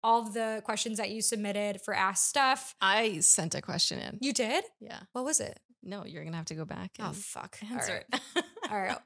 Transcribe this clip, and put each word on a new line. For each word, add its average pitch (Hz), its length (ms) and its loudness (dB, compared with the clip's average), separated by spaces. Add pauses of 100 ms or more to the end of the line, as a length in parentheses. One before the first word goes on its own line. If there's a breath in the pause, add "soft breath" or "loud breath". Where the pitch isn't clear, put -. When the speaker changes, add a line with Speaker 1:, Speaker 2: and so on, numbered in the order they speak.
Speaker 1:
All 226 220 6
of 208 80 -6
the 220 300 -2
questions 214 340 0
that 202 120 -2
you 220 120 -2
submitted 208 580 0
for 208 140 -4
Ask 190 340 4
Steph. 277 520 4
Speaker 2:
I 196 400 4
sent - 340 4
a 143 80 -4
question - 380 0
in. - 200 -8
Speaker 1:
You 269 120 0
did? 254 320 0 (160)
Speaker 2:
Yeah. 220 180 -12 (140)
Speaker 1:
What 254 120 -4
was 302 140 2
it? - 220 -4 (200)
Speaker 2:
No, 196 240 -10
you're 156 200 -12
gonna 165 120 -8
have 160 100 -6
to 156 100 -8
go 160 80 -6
back 180 340 -8
Speaker 1:
Oh, 214 80 -8
Speaker 2:
and 151 100 -6
Speaker 1:
fuck. - 400 -8 (140)
Speaker 2:
answer - 220 -4
Speaker 1:
All - 20 -2
right. - 260 -4 (160)
Speaker 2:
it. 339 80 0 (120)
<laughs> 349 140 -6
Speaker 1:
All 208 100 -2
right. 190 260 -2